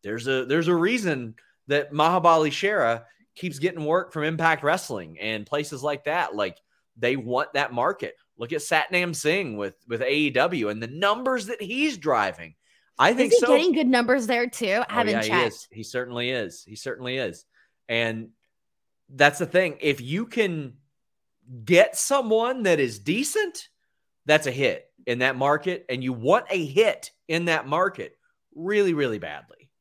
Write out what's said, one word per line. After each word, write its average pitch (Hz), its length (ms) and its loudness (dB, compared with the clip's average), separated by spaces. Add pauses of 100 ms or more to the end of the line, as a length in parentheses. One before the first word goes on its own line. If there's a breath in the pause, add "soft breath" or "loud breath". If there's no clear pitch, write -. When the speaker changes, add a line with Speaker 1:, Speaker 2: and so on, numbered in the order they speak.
Speaker 1:
There's 113 240 -8
a, 131 180 0
there's 156 220 0
a 175 80 4
reason 170 580 0 (340 soft breath)
that 143 240 0
Mahabali 160 600 4
Shera 139 540 0 (280 soft breath)
keeps 156 240 -8
getting 165 280 -4
work 180 280 0
from 156 100 -4
Impact 160 380 0
Wrestling 120 580 -2
and 107 280 -6
places 147 340 -6
like 147 220 -4
that. 151 320 -2
Like, 101 240 -4 (360)
they 123 200 0
want 123 380 -4
that 135 200 -2
market. 127 420 -2 (220)
Look 120 160 -8
at 156 60 -4
Satnam 175 560 0
Singh 151 420 -2
with, 98 180 -6 (120)
with 117 160 -4
A 135 100 0
E 147 160 2
W 127 400 2
and 107 120 -6
the 113 60 -8
numbers 208 600 -2
that 240 120 -8
he's 247 380 -4
driving. 101 560 0 (440)
I 175 160 6
think 262 200 4
Speaker 2:
Is 480 60 8
he 240 60 4
Speaker 1:
so. - 20 2
Speaker 2:
getting 330 260 6
good 294 140 2
numbers 247 380 2
there 240 220 0
too? 240 200 -6
I 208 220 0
Speaker 1:
Oh, 214 40 -10
Speaker 2:
haven't 220 220 2
Speaker 1:
yeah, - 60 0
Speaker 2:
checked. 107 120 0
Speaker 1:
he 170 140 2
is. - 220 -8
He 110 140 -16
certainly 123 460 -4
is. 110 340 -6
He 107 140 -18
certainly 127 400 -8
is. 101 260 -6 (460)
And 113 400 -2 (800)
that's 143 300 4
the 180 60 -2
thing. 175 360 2
If 135 180 2
you 160 280 -6
can 170 480 -4 (880)
get 180 320 6
someone 240 680 0
that 175 160 4
is 113 200 -2
decent, 294 680 -2 (580)
that's 151 220 4
a 131 40 -2
hit 120 380 -2 (160)
in 123 140 -2
that 131 160 2
market. 151 540 0
And 127 160 -6
you 127 80 -4
want 143 360 2
a 175 160 -2
hit 175 460 0 (160)
in 170 180 -2
that 156 220 0
market 156 500 -2 (360)
really, 190 400 0
really 127 260 -2
badly. 73 500 -14 (120)